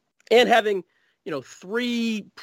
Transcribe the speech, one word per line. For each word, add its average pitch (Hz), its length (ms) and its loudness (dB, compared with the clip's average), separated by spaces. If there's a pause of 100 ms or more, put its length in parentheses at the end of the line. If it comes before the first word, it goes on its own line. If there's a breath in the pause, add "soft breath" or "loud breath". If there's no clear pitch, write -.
(320)
And 226 180 6
having, 208 340 2 (420)
you 156 60 -8
know, 139 100 -6
three 226 840 -6 (180)